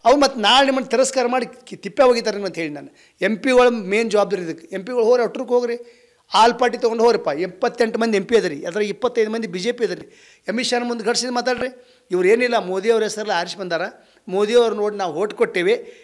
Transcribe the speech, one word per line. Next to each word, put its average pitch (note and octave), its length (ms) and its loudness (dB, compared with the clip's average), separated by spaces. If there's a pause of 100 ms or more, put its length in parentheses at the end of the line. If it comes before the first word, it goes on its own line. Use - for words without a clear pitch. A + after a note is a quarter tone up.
ಅವು B3+ 120 6
ಮತ್ತೆ C4+ 220 2
ನಾಳೆ A#3+ 260 4
ನಿಮ್ಮನ್ನು C4 240 -2
ತಿರಸ್ಕಾರ B3 380 0
ಮಾಡಿ B3 180 0
ಕಿ-, - 320 -18
ತಿಪ್ಪೆ G3+ 260 -2
ಒಗಿತಾರೆ A3 400 2
ಅಂತ F3 120 -6
ಹೇಳಿ E3 140 -6
ನಾನು. C#3+ 200 -14 (320)
ಎಂ G3+ 160 0
ಪಿಗಳ B3 300 4
ಮೇನ್ A3 440 -2
ಜವಾಬ್ದಾರಿ G3 300 0
ಇದಕ್ಕೆ. E3 340 -12
ಎಂ F#3+ 100 -8
ಪಿಗಳು B3 180 -2
ಹೋಗ್ರಿ, A#3+ 200 4
ಒಟ್ರಕ್ಕೆ B3 300 -4
ಹೋಗ್ರಿ, A#3+ 540 -4 (260)
ಆಲ್ A#3 260 4
ಪಾರ್ಟಿ B3 180 0
ತೊಗೊಂಡು A3+ 260 0
ಹೋಗ್ರಿಪ್ಪ. A#3 240 2
ಎಪ್ಪತ್ತೆಂಟು F#3 720 -2
ಮಂದಿ A3+ 180 0
ಎಂ G3 60 0
ಪಿ A#3 140 2
ಅದರಿ, F3 280 0
ಅದ್ರಾಗ F3+ 180 -2
ಇಪ್ಪತ್ತೈದು G#3+ 480 -2
ಮಂದಿ A3 160 -4
ಬಿ F3+ 120 -8
ಜೆ A3+ 120 -4
ಪಿ A#3+ 140 -2
ಅದರಿ. F3+ 200 -6 (420)
ಅಮಿತ್ A3 200 -4
ಶಾ A#3+ 120 0
ಮುಂದೆ A#3+ 240 -6
ಘರ್ಷಣೆ A#3 260 -2
ಮಾತಾಡ್ರಿ. B3 380 -2 (440)
ಇವ್ರು F3+ 160 2
ಏನಿಲ್ಲ, A#3 300 4
ಮೋದಿ F#3+ 340 -2
ಅವ್ರ A3+ 120 2
ಹೆಸರಲ್ಲಿ G#3+ 300 -4
ಆರಿಸಿ F3+ 240 -4
ಬಂದಾರ, F3 240 -4 (460)
ಮೋದಿ G#3 260 0
ಅವ್ರು A#3 220 4
ನೋಡಿ G#3 200 -2
ನಾವು F#3 180 -4
ಓಟ್ G3+ 200 -4
ಕೊಟ್ಟೇವೆ, F#3+ 520 0 (180)